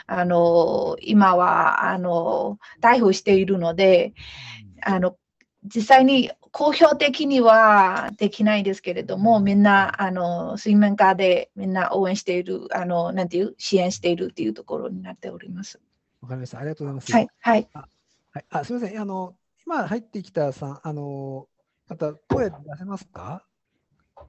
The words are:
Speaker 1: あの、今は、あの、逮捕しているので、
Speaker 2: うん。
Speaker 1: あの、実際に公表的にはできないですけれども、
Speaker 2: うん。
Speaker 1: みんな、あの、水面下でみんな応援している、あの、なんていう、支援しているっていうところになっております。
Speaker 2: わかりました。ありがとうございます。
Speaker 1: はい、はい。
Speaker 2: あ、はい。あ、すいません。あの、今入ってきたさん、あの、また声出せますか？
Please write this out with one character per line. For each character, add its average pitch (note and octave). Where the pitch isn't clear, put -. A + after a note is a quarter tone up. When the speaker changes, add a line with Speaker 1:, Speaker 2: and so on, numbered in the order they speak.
Speaker 1:
あ F3+
の、 E3+
今 G3
は、 E3+
あ F#3
の、 F3
逮 A#3+
捕 G3
し G3
て G3+
い F#3+
る F#3+
の E3+
で、 F#3+
Speaker 2:
う G3+
ん。 G3
Speaker 1:
あ F#3
の、 F3+
実 A3
際 C4
に C4+
公 D4
表 D4
的 D4
に C4+
は G#3
で G3+
き G#3+
な G#3+
い G3+
で G3
す F#3+
け F3+
れ F#3
ど F#3+
も、 A3
Speaker 2:
う -
ん。 G3
Speaker 1:
み G3
ん G3+
な、 G3
あ F#3+
の、 F3
水 G#3
面 G#3
下 F#3+
で F#3
み G3
ん F#3+
な F#3
応 F#3+
援 F#3+
し -
て F3+
い F3+
る、 F#3
あ F3+
の、 F3
な F#3
ん -
て F3
い F3+
う、 G#3+
支 -
援 F3+
し -
て F3+
い F3
る F#3
っ -
て -
い -
う G#3+
と -
こ D#3+
ろ -
に F#3
な F#3
っ -
て -
お F3
り F#3+
ま F3+
す。 -
Speaker 2:
わ B2
か B2+
り C3
ま B2+
し -
た。 A#2+
あ B2
り D3
が D#3
と D3+
う -
ご C#3
ざ -
い -
ま C3+
す。 -
Speaker 1:
は A#3
い、 A3
は A3+
い。 A3
Speaker 2:
あ、 D3
は C#3+
い。 -
あ、 -
す -
い -
ま B3
せ G#3
ん。 G#3+
あ G#3
の、 F#3+
今 D4+
入 G#3
っ A3+
て G#3
き -
た D3
さ C#3+
ん、 C#3
あ D#3
の、 C#3
ま E3+
た D3+
声 B3+
出 D#3+
せ F3+
ま G3
す -
か？ B2